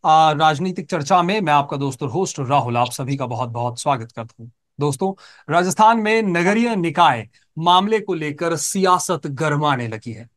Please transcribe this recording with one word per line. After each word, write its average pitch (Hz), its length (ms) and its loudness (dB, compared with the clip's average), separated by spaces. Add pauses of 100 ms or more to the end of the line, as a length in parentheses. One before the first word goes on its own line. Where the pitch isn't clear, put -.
आ, 156 260 6
राजनीतिक 156 580 0
चर्चा 175 320 2
में 202 200 0
मैं 156 120 2
आपका 143 240 0
दोस्त 139 260 -6
और 131 60 -4
host 170 300 -4
राहुल 120 380 0
आप 120 100 2
सभी 139 300 -6
का 135 80 -4
बहुत 120 240 -6
बहुत 120 300 -6
स्वागत 120 320 -2
करता 117 280 -14
हूं। 120 100 -18 (300)
दोस्तों, 147 340 -2 (400)
राजस्थान 214 460 4
में 220 220 2
नगरीय 208 540 2
निकाय 156 520 2 (300)
मामले 185 420 2
को 196 140 -6
लेकर 160 420 -4
सियासत 180 720 0
गरमाने 147 600 -2
लगी 110 240 -10
है। 113 260 -16